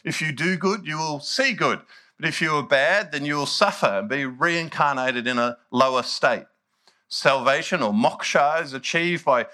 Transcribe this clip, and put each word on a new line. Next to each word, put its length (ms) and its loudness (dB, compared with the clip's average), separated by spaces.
If 160 -4
you 120 -4
do 240 0
good, 300 -2
you 120 -6
will 220 -4
see 320 -2
good. 280 0
But 100 -4
if 140 -4
you 140 2
are 60 0
bad, 500 2
then 120 -4
you 120 -2
will 100 -2
suffer 400 2
and 220 -2
be 180 -2
reincarnated 1000 0
in 120 0
a 200 0
lower 320 2
state. 440 0
Salvation 720 2
or 100 0
moksha 680 2
is 120 -12
achieved 500 -2
by 300 2